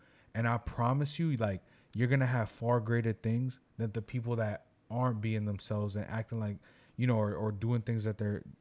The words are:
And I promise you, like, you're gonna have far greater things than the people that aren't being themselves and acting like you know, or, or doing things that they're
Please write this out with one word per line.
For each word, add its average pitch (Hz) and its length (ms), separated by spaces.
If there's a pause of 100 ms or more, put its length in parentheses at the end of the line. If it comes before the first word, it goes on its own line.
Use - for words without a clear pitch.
(340)
And 113 120
I 117 120
promise 135 600
you, 160 200
like, 101 240 (320)
you're 123 140
gonna 135 180
have 123 240
far 120 300
greater 113 320
things 120 460 (200)
than 113 140
the 110 100
people 120 340
that 107 300 (240)
aren't 120 300
being 107 260
themselves 104 500
and 104 120
acting 113 300
like 104 200 (380)
you 123 100
know, 123 100
or, 104 180
or 104 180
doing 113 300
things 113 220
that 107 140
they're 104 240 (180)